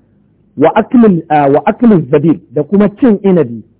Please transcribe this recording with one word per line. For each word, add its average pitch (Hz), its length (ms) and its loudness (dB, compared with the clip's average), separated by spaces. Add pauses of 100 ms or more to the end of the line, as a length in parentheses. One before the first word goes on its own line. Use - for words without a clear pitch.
(580)
Wa 156 180 0
aklil, 214 540 0
ah, 147 200 0
wa 143 160 0
aklil 202 440 0
zabib, 151 300 0 (120)
da 147 120 -6
kuma 202 260 0 (100)
cin 226 240 0
inabi, 139 400 -2 (160)